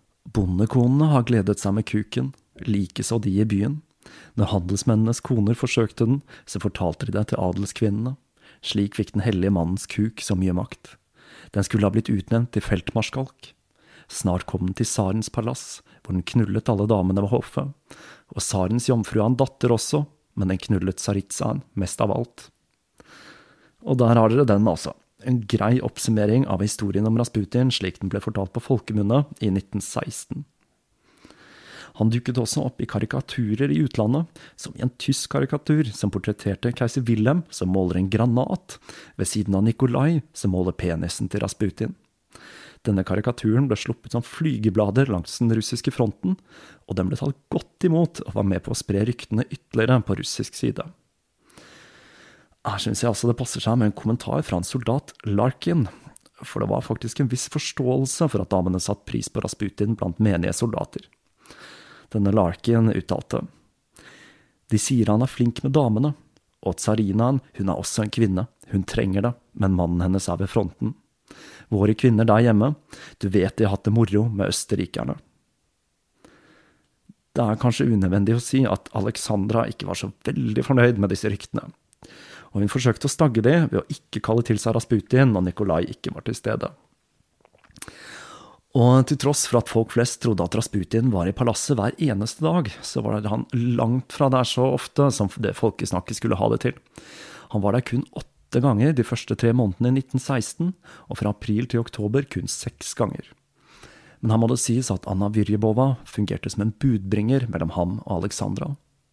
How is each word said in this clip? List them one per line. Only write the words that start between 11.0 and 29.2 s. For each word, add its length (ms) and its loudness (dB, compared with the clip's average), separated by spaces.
Den 120 0
skulle 200 2
ha 80 2
blitt 160 0
utnevnt 440 0
til 100 -2
feltmarskalk. 880 -4
Snart 400 -2
kom 180 -4
den 120 -4
til 100 0
tsarens 440 -2
palass, 480 -6
hvor 140 -6
den 100 -2
knullet 460 0
alle 160 2
damene 360 2
ved 80 -2
hoffet. 420 -4
Og 60 -6
tsarens 480 0
jomfru 320 2
har 120 4
en 80 0
datter 340 0
også, 300 0
men 140 0
den 100 -2
knullet 400 -2
tsaritsaen 600 -4
mest 260 -4
av 100 2
alt. 340 -6
Og 140 0
der 180 6
har 140 6
dere 160 4
den, 220 4
altså. 240 -6
En 140 0
grei 320 2
oppsummering 640 2
av 160 0
historien 460 0
om 100 2
Rasputin, 560 0
slik 240 -4
den 140 -6
ble 100 -4
fortalt 320 -4
på 80 -4
folkemunne 640 0